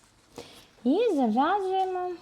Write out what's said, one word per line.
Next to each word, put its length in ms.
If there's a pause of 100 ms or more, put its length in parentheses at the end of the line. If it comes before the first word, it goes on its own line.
(840)
І 300
зав'язуємо. 960 (120)